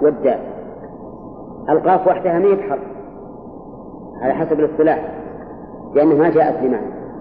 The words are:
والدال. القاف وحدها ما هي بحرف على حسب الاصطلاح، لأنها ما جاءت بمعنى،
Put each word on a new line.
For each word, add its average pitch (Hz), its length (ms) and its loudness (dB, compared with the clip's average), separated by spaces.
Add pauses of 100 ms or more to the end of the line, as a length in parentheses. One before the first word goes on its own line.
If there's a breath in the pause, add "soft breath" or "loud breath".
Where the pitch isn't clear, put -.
والدال. 135 380 4 (1300)
القاف 170 380 4
وحدها 180 320 2
ما 190 60 4
هي 196 100 6
بحرف 156 260 -2 (1400)
على 131 120 2
حسب 156 260 0
الاصطلاح، 156 540 2 (800)
لأنها 151 220 6
ما 160 140 6
جاءت 139 340 4
بمعنى، 110 280 0 (300)